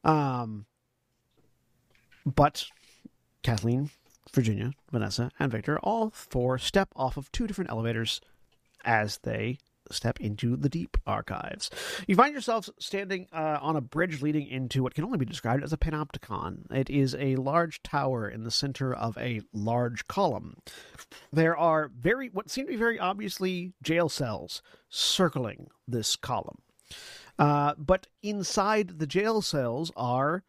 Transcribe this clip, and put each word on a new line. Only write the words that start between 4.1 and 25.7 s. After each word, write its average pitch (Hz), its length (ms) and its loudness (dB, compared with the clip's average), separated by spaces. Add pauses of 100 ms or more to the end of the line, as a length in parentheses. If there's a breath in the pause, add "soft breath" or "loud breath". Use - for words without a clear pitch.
Virginia, 110 400 2 (200)
Vanessa, 117 480 -2
and 143 120 0
Victor, 113 280 -2
all 220 320 0
four 127 460 -2
step 196 380 2
off 131 220 -2
of 139 140 -12
two - 160 -2
different 190 240 -4
elevators 113 500 -2 (640 soft breath)
as 107 380 2
they 113 340 -4 (340)
step - 280 -2
into 113 360 -2
the 143 140 0
deep 170 280 -4 (100)
archives. - 640 -6 (360 loud breath)
You 190 80 4
find 254 160 8
yourselves 226 460 -2
standing, 196 560 -6
uh, 156 260 0
on 156 160 0
a 151 60 2
bridge 151 400 -2
leading 151 240 2
into 131 380 0
what 127 100 0
can 151 100 -2
only 240 140 -2
be 131 80 2
described 117 380 0
as 139 100 -4
a 151 40 -2
panopticon. - 960 -4
It 135 200 0
is 135 240 4
a 131 220 0
large 151 440 0
tower 131 480 -2
in 113 140 -8
the 113 80 -6
center 131 420 -2
of 117 240 -4
a 120 240 -4 (100)
large 117 560 -2
column. 151 500 0 (760 loud breath)
There 160 240 4
are 156 400 4
very, 233 320 2
what 196 220 -6
seem 262 160 -4
to - 40 -6
be 254 60 -2
very 226 220 2
obviously 185 840 -2
jail 160 280 2
cells 110 520 -6 (280 soft breath)
circling - 800 0 (180)